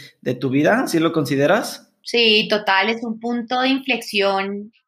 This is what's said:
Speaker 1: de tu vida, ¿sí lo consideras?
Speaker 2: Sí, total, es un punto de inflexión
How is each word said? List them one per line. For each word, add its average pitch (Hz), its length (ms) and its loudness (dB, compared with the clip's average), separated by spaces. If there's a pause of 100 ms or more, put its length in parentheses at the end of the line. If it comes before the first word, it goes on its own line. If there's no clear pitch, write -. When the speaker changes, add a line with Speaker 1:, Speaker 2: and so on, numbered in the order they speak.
(220)
Speaker 1:
de 131 140 -4
tu 135 140 -4
vida, 165 380 2
¿sí 165 120 0
lo 160 120 2
consideras? 151 920 0
Speaker 2:
Sí, 220 480 2
total, 208 400 0
es 226 140 -4
un 226 160 -6
punto 240 400 -4
de 262 80 0
inflexión 208 1040 -2 (160)